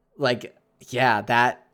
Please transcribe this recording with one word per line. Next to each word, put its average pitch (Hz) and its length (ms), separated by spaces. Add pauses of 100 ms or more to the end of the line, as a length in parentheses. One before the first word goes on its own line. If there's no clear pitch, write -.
(180)
Like, 123 380 (340)
yeah, 123 320
that, 120 520